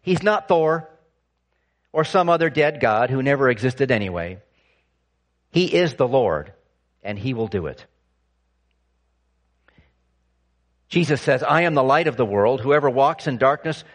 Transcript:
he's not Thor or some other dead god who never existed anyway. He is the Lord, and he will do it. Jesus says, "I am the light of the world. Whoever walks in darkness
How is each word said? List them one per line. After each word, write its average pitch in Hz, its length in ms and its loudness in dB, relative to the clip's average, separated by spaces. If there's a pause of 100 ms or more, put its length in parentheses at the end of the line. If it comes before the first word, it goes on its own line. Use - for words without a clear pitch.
he's 180 200 -2
not 208 260 0
Thor 160 420 0 (1000)
or 156 120 0
some 175 240 0
other 165 220 2
dead 147 300 0
god 117 300 2
who 135 120 -2
never 139 260 2
existed 123 440 0
anyway. 92 500 -4 (1080)
He 180 220 0
is 170 220 0
the 127 140 0
Lord, 98 440 0 (500)
and 104 140 -10
he 120 160 -6
will 113 140 -4
do 98 200 -6
it. 67 200 -14 (3000)
Jesus 151 340 0
says, 135 200 0
"I 147 200 2
am 165 120 0
the 139 80 2
light 147 260 2
of 123 80 -4
the 120 100 0
world. 104 340 0
Whoever 143 300 2
walks 135 360 0
in 131 120 -4
darkness 147 460 0 (100)